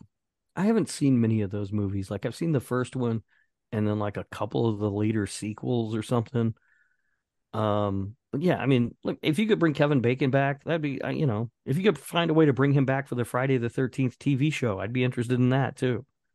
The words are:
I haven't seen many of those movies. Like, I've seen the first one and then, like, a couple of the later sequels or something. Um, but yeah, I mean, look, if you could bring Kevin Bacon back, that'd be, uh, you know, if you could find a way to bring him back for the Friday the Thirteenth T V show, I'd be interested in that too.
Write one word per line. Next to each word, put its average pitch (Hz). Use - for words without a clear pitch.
I 175
haven't 220
seen 131
many 110
of 95
those 101
movies. 101
Like, 101
I've 117
seen 170
the 139
first 123
one 117
and 107
then, 104
like, 104
a 90
couple 117
of 104
the 104
later 107
sequels 113
or 107
something. 113
Um, 104
but 139
yeah, 165
I 98
mean, 123
look, 202
if 147
you 220
could 208
bring 160
Kevin 147
Bacon 127
back, 139
that'd 156
be, 143
uh, -
you 139
know, 113
if 127
you 185
could 190
find 170
a 156
way 160
to 139
bring 139
him 143
back 135
for 127
the 123
Friday 131
the 117
Thirteenth 131
T 143
V 143
show, 117
I'd 98
be 123
interested 123
in 123
that 135
too. 127